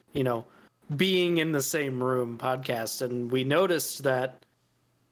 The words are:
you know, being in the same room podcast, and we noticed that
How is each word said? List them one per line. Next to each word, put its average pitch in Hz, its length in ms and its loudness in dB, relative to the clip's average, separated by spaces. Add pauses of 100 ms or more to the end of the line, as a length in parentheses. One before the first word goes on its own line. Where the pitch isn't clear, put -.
(140)
you 139 120 0
know, 117 200 -2 (500)
being 180 420 2
in 160 140 2
the 143 100 2
same 135 420 -2
room 127 320 0
podcast, 131 680 -4
and 123 280 -4
we 131 120 2
noticed 160 580 2
that 131 420 0 (680)